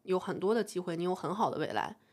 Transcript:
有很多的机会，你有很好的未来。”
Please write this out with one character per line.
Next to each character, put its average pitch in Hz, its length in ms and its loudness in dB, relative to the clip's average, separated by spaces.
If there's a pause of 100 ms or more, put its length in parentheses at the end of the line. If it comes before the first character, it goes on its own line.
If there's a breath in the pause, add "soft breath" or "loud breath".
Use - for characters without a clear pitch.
有 185 140 2
很 180 220 -2
多 202 160 4
的 226 80 2
机 - 160 -4
会， 175 180 -2
你 170 60 -2
有 180 100 2
很 180 220 -2
好 208 160 2
的 - 80 -4
未 156 80 0
来。” - 300 -2 (160 soft breath)